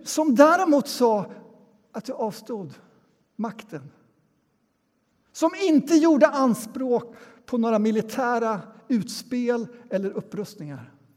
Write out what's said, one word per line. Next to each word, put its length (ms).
som 320
däremot 520
sa 440
att 160
jag 120
avstod 540
makten. 560
Som 200
inte 340
gjorde 320
anspråk 880
på 120
några 220
militära 840
utspel 800
eller 200
upprustningar 840